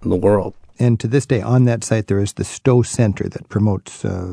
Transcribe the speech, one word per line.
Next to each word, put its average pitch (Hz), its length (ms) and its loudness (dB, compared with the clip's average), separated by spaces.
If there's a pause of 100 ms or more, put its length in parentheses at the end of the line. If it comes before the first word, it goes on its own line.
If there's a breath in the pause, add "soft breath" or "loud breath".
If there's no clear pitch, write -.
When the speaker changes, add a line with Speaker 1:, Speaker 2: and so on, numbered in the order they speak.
Speaker 1:
in - 80 -4
the 92 60 2
world. 98 380 0 (260)
Speaker 2:
And 120 180 2
to - 80 -6
this 127 200 0
day, 120 140 0
on 123 260 2
that 117 180 -2
site, 110 240 -2
there 98 100 0
is 101 140 -2
the 101 120 -6
Stowe 123 380 2
Center 104 460 -2
that - 200 -14
promotes, - 560 -2
uh, 92 280 -6